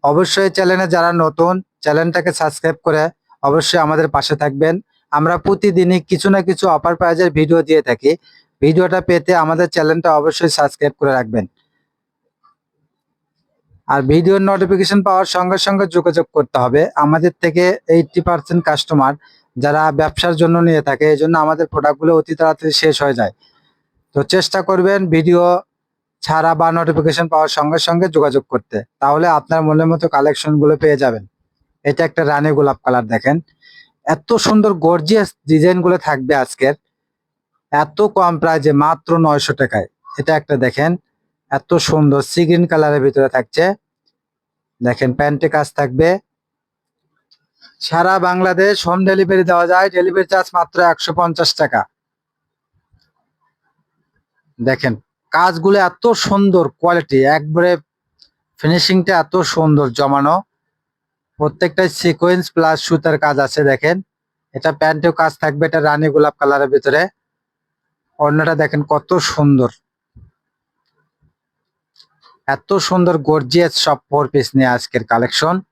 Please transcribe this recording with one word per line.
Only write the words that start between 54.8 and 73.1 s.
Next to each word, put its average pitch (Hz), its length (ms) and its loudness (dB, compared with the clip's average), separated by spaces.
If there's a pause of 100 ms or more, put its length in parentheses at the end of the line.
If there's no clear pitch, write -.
কাজগুলো 180 460 2 (100)
এত - 160 -10 (220)
সুন্দর 196 380 2 (160)
কোয়ালিটি, 165 380 0 (180)
একবারে 160 360 0 (880)
ফিনিশিংটা 175 520 0 (100)
এত 151 120 -8 (200)
সুন্দর 151 320 2 (120)
জমানো। 143 360 0 (1040)
প্রত্যেকটাই 175 500 -2 (120)
সিকোয়েন্স 175 440 0 (100)
প্লাস 160 220 0 (100)
সুতার 160 380 0
কাজ 143 120 0 (100)
আছে। - 140 -4 (100)
দেখেন, 151 260 0 (580)
এটা 160 160 -4 (100)
প্যান্টেও 156 400 0
কাজ 160 120 0 (100)
থাকবে, 147 240 -2
এটা 160 140 -2
রানী 151 340 0
গোলাপ 151 260 2
কালারের 139 340 0
ভিতরে। 139 260 0 (1200)
ওড়নাটা 151 440 0
দেখেন 147 180 -2 (120)
কত 147 180 -4 (220)
সুন্দর, 139 380 2 (2750)
এত 135 220 -6 (180)
সুন্দর 180 260 2 (140)